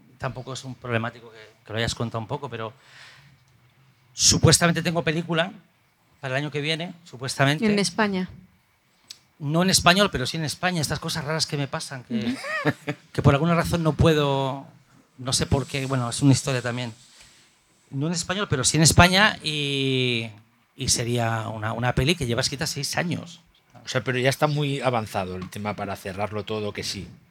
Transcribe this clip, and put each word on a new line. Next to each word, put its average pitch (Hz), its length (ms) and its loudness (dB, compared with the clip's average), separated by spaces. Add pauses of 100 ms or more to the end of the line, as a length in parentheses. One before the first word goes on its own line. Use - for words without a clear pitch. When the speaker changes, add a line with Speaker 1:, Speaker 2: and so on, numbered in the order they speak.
(160)
Speaker 1:
tampoco 127 380 -10
es - 100 -12
un 127 100 -12
problemático 117 560 -4
que, 113 80 -20 (280)
que - 80 -14
lo 113 40 -4
hayas 113 160 -2
contado 117 260 -4
un 110 60 -8
poco, 143 220 -8
pero... 110 240 -10 (1400)
Supuestamente 165 680 4
tengo 170 200 0
película 170 500 -2 (680)
para 131 160 -4
el 143 80 -2
año 147 60 -6
que 147 100 -6
viene, 160 320 -4 (120)
supuestamente. 135 600 0
Speaker 2:
En 208 140 4
España. 196 500 0 (1120)
Speaker 1:
No 156 240 2
en 190 80 4
español, 185 420 6
pero 127 140 -2
sí - 100 -6
en 160 80 -2
España. 175 380 -2
Estas 151 160 -2
cosas 160 260 -6
raras 151 220 -2
que 151 100 -4
me 143 100 -2
pasan, 135 380 -10
que, 240 320 -4 (480)
Speaker 2:
Ujú. 147 160 -6
Speaker 1:
<laughs> - 120 -20
que - 100 -2
por 147 120 8
alguna 165 200 2
razón 170 280 0
no 156 120 2
puedo, 139 720 2 (500)
no 127 160 -6
sé - 140 0
por 131 200 0
qué, 135 200 -4
bueno, 127 240 0
es - 100 -6
una 143 120 8
historia 131 280 0
también. 120 320 -4 (960)
No 139 180 -4
en 175 40 -2
español, 185 380 -4
pero 131 140 0
sí - 120 2
en 156 60 6
España 185 600 6
y, 135 840 0 (500)
y 127 140 -4
sería 113 580 0
una, 110 240 -6
una 120 220 0
peli 135 220 2
que 143 100 -4
lleva 117 160 0
escrita 143 240 -4
seis - 320 -6
años. 156 420 -6 (420)
Speaker 3:
O - 60 -14
sea, 127 160 -4
pero 127 140 -2
ya 123 100 2
está 135 180 2
muy 143 360 -2
avanzado 104 540 -2
el 92 120 -10
tema 104 260 -6
para 101 220 -6
cerrarlo 101 480 -6
todo, 107 300 -6
que 95 100 -6
sí. - 240 -8 (220)